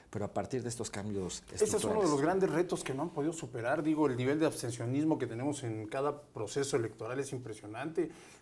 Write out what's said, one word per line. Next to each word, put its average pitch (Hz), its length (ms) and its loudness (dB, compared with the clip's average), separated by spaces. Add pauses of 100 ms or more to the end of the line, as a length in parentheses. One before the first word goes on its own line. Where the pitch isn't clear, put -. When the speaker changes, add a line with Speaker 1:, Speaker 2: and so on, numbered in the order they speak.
(120)
Speaker 1:
pero 104 120 -4
a 98 80 -4
partir 107 300 -2
de 120 80 -4
estos - 220 -4
cambios 98 600 -4
Speaker 2:
Ese - 140 2
es 202 60 0
uno - 0 -
de 214 60 2
Speaker 1:
estructurales. 202 340 4
Speaker 2:
los 139 100 4
grandes 180 300 4
retos 170 320 0
que 139 100 -4
no 139 80 -2
han 165 80 -2
podido 156 240 0
superar. 127 480 -2
Digo, 151 240 4
el 127 120 4
nivel 135 220 4
de 156 60 4
abstencionismo 131 720 2
que 127 80 0
tenemos 123 380 -2
en 110 240 -4
cada 143 340 -2
proceso 135 560 -2
electoral 113 420 -2
es 135 140 -4
impresionante. 123 800 -4 (300)